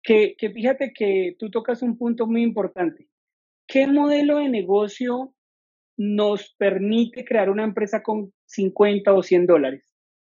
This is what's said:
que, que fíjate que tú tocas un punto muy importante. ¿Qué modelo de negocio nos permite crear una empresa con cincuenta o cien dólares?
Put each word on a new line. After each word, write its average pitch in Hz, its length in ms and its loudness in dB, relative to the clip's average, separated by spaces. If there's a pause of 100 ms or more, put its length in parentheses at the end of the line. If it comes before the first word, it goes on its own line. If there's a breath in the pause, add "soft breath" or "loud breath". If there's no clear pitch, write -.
que, 214 340 2
que 214 140 -6
fíjate 254 420 -4
que 190 460 -2
tú 220 100 -10
tocas 233 340 -6
un 233 140 -4
punto 233 300 -4
muy 233 160 0
importante. 190 640 -4 (600)
¿Qué 269 180 2
modelo 294 520 2
de 285 100 -2
negocio 220 840 -2 (640)
nos 208 600 -2
permite 214 640 0
crear 208 240 0
una 202 160 -2
empresa 214 380 -4
con 214 300 -6 (140)
cincuenta 202 680 2
o 185 80 4
cien 180 240 2
dólares? 139 380 2 (420)